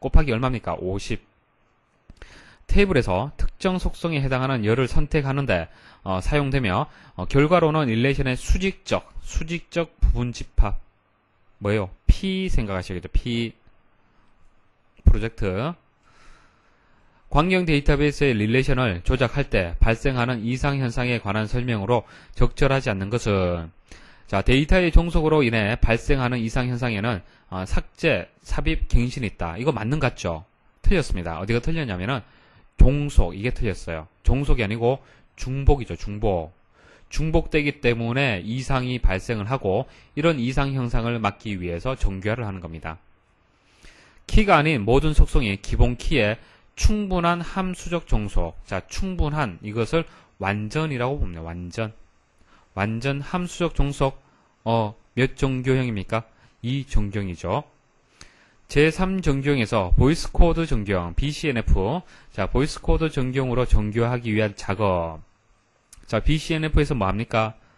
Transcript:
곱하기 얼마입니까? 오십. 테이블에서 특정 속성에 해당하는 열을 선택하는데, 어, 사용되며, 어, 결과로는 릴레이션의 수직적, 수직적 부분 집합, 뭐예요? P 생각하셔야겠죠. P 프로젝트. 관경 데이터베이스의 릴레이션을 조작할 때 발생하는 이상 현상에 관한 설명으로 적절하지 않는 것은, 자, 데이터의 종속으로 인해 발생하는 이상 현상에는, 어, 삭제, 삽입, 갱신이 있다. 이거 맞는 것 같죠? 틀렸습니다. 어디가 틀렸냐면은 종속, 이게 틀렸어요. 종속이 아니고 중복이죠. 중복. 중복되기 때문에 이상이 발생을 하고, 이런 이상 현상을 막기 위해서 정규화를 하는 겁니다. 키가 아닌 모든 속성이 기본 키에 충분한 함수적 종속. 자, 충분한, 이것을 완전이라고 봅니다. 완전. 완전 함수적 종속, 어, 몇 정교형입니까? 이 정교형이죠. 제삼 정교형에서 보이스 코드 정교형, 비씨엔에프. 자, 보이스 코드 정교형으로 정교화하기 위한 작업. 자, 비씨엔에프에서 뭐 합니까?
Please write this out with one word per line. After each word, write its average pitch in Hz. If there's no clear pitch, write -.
곱하기 139
얼마입니까? 117
오십. 92
테이블에서 131
특정 -
속성에 165
해당하는 131
열을 120
선택하는데, 135
어, 95
사용되며, 135
어, 92
결과로는 151
릴레이션의 127
수직적, -
수직적 -
부분 120
집합, -
뭐예요? 101
P 190
생각하셔야겠죠. 95
P 117
프로젝트. 110
관경 180
데이터베이스의 143
릴레이션을 117
조작할 131
때 87
발생하는 120
이상 139
현상에 123
관한 107
설명으로 120
적절하지 135
않는 98
것은, 90
자, 98
데이터의 156
종속으로 156
인해 113
발생하는 123
이상 120
현상에는, 117
어, 92
삭제, -
삽입, -
갱신이 117
있다. 87
이거 135
맞는 120
것 127
같죠? 82
틀렸습니다. 87
어디가 117
틀렸냐면은 123
종속, 131
이게 110
틀렸어요. 85
종속이 135
아니고 117
중복이죠. 131
중복. 101
중복되기 156
때문에 117
이상이 127
발생을 101
하고, 113
이런 151
이상 135
현상을 120
막기 101
위해서 87
정규화를 107
하는 95
겁니다. 82
키가 196
아닌 147
모든 139
속성이 117
기본 120
키에 107
충분한 180
함수적 175
종속. 98
자, 95
충분한, 151
이것을 110
완전이라고 120
봅니다. 85
완전. 87
완전 113
함수적 175
종속, 143
어, 113
몇 127
정교형입니까? 127
이 127
정교형이죠. 101
제삼 175
정교형에서 135
보이스 147
코드 165
정교형, 95
비씨엔에프. 143
자, 98
보이스 131
코드 160
정교형으로 127
정교화하기 117
위한 107
작업. 90
자, 110
비씨엔에프에서 156
뭐 98
합니까? 110